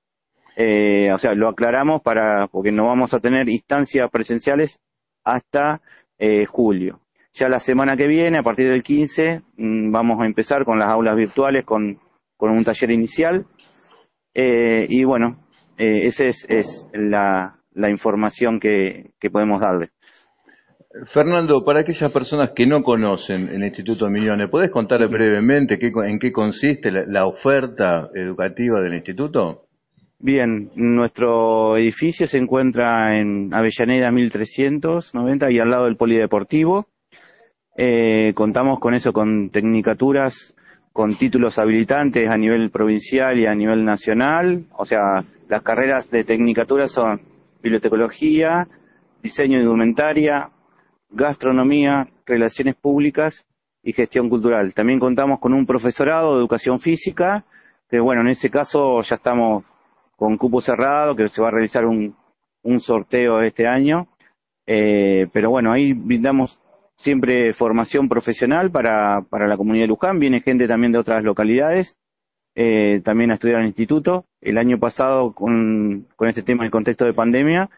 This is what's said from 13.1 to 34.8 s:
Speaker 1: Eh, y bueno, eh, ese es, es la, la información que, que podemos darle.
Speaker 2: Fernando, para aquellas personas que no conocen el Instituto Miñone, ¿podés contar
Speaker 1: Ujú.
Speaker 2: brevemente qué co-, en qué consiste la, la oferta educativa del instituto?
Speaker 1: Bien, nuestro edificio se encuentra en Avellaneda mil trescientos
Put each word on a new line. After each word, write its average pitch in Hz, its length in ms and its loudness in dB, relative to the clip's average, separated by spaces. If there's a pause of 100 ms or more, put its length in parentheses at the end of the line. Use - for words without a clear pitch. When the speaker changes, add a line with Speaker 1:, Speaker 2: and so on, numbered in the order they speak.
Speaker 1:
Eh, 117 540 2
y 131 160 2
bueno, 120 420 -2 (300)
eh, 107 300 0
ese 131 200 0
es, 123 220 -4
es - 440 -4
la, 101 680 -2 (120)
la 104 160 -4
información 107 720 -2
que, 95 600 -2
que 104 100 -4
podemos 104 300 0
darle. 92 300 -2 (1160)
Speaker 2:
Fernando, 151 580 2
para 147 180 2
aquellas 156 280 -2
personas 135 400 0
que 117 160 2
no 147 160 4
conocen 101 640 -2
el 98 140 -6
Instituto 101 480 -4
Miñone, 104 380 -2
¿podés 170 240 0
contar 117 300 0
Speaker 1:
Ujú. 113 100 0
Speaker 2:
brevemente 113 680 2
qué 120 140 -2
co-, 110 100 -2
en 104 160 -4
qué 123 140 -4
consiste 113 580 -2
la, 95 160 -2
la 98 200 0
oferta 110 840 -2
educativa 95 680 -4
del 90 140 -4
instituto? 95 720 -6 (540)
Speaker 1:
Bien, 120 540 0
nuestro 113 1000 0
edificio 156 500 0
se 143 120 0
encuentra 120 800 0
en 101 340 -4
Avellaneda 120 560 0
mil 120 220 0
trescientos 143 840 -4